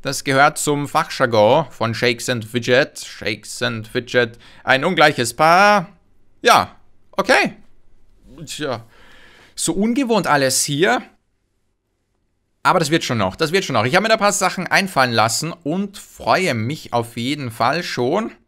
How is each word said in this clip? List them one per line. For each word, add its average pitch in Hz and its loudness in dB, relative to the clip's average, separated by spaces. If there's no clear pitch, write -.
Das 135 -8
gehört 143 2
zum 143 -4
Fachjargon 127 2
von 113 -4
Shakes 120 -2
and 117 -4
Fidget. 123 0
Shakes - -10
and 117 -6
Fidget, 120 -2
ein 135 2
ungleiches 156 2
Paar. 180 4
Ja, 147 2
okay. 339 0
Tja, 127 -8
so - -4
ungewohnt 226 0
alles 135 2
hier. 190 0
Aber 160 4
das 151 0
wird 160 0
schon 123 -4
noch, 95 -2
das 156 -2
wird 190 -2
schon 139 -6
noch. 110 2
Ich 127 0
habe 190 4
mir 220 -4
da 220 4
ein 214 -2
paar 202 2
Sachen 185 -4
einfallen 151 0
lassen 113 0
und 196 -6
freue 139 -2
mich 117 -8
auf 117 -4
jeden 127 -6
Fall 135 -2
schon 170 -4